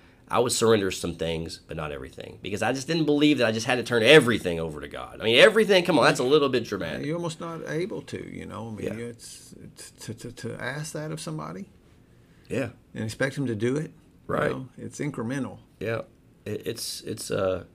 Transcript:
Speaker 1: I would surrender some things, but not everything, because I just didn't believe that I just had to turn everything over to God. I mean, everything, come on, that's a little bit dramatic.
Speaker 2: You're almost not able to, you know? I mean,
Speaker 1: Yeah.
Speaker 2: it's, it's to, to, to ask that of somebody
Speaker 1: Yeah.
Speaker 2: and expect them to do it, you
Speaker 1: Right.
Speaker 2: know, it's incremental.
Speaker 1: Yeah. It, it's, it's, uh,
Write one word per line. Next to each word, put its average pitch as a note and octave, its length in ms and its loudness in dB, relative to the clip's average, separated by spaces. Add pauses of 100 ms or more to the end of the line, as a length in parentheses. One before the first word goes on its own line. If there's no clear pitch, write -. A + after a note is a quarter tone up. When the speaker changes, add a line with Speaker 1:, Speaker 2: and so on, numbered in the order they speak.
(300)
Speaker 1:
I G#2 100 2
would B2 140 2
surrender G#2+ 380 4
some F2 240 -6
things, D#2+ 520 -4
but - 80 -12
not D2+ 160 -6
everything, - 500 -14
because G2 200 -6
I A#2+ 100 0
just C3 160 -4
didn't D#3+ 160 0
believe D3 360 4
that A#2 80 4
I A2+ 40 2
just A2 140 -2
had C3 100 0
to A#2+ 80 -2
turn A#2 180 2
everything A2 600 8
over D2+ 180 -6
to C#2+ 80 -12
God. B1 320 -12
I F2+ 60 -4
mean, A#2 120 4
everything, F#3+ 460 8
come F3 160 4
on, A#2+ 60 6
that's D#3+ 160 4
a - 20 2
little C#3+ 240 4
bit B2 160 0
dramatic. F2+ 420 -6
Speaker 2:
You're D#3 120 -4
almost E3+ 240 -8
not E3 260 -10
able F3 360 -6
to, F2 300 -10
you F2+ 120 -10
know? G#2 240 -10
I G2+ 120 -10
mean, - 160 -6
Speaker 1:
Yeah. A#2 100 -10
Speaker 2:
it's, - 540 -18
it's - 300 -20 (140)
to, A2 80 -10
to, - 180 -14
to A2+ 320 -10
ask D3 300 -8
that D#3 180 -8
of D#3 80 -10
somebody D#3+ 500 -10 (800)
Speaker 1:
Yeah. A#2 220 -4 (240)
Speaker 2:
and A2 100 -8
expect C3 320 -4
them C#3+ 120 -2
to A#2 80 -2
do A#2+ 200 0
it, D#3 160 -6
you - 440 -12
Speaker 1:
Right. C#3+ 160 0
Speaker 2:
know, C3 260 -8
it's A2+ 240 -12
incremental. B2+ 560 -6 (240)
Speaker 1:
Yeah. A2+ 220 -4 (420)
It, G#2+ 200 -6
it's, - 360 -8
it's, - 280 -8
uh, F#2 460 0